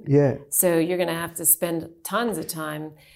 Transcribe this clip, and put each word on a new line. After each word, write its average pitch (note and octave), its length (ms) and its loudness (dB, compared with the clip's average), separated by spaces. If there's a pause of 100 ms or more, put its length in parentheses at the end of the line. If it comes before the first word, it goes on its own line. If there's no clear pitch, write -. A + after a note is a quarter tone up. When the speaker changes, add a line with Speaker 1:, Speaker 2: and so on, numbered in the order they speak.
Speaker 1:
Yeah. C#3+ 300 6 (120)
Speaker 2:
So E3+ 300 2
you're E3+ 180 0
gonna F3 160 0
have E3+ 220 -8
to E3 100 -6
spend E3 440 0 (140)
tons G#3 360 -2
of D#3+ 80 -8
time D#3 460 -10 (220)